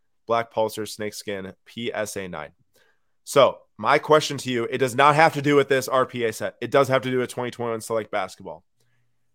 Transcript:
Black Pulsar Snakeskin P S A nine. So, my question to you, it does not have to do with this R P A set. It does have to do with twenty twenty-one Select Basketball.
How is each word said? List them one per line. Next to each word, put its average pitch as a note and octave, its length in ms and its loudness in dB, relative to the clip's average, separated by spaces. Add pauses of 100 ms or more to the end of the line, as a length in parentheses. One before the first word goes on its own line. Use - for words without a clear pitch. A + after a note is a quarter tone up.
(260)
Black A#2 280 -2
Pulsar A2 320 -2
Snakeskin G2+ 680 -10 (120)
P A#2 280 -10
S G#2 240 -6
A F#2+ 100 -8
nine. D#2 240 -12 (720)
So, B2 360 4 (180)
my B2+ 220 2
question D3+ 400 2
to B2+ 120 -6
you, A#2 140 -2
it B2 140 -4
does B2 160 0
not C#3+ 200 6
have D#3 180 6
to C#3+ 80 -4
do C#3+ 140 2
with C#3 140 4
this C3 180 2
R C3 180 2
P A#2+ 200 -6
A A2 80 -2
set. G2+ 280 -8
It A#2+ 100 -8
does C#3 180 4
have C3 140 2
to B2+ 80 -4
do B2+ 80 0
with B2 100 -4
twenty B2 220 -8
twenty-one A2+ 300 -6
Select A2 300 -4
Basketball. F#2 540 -8 (680)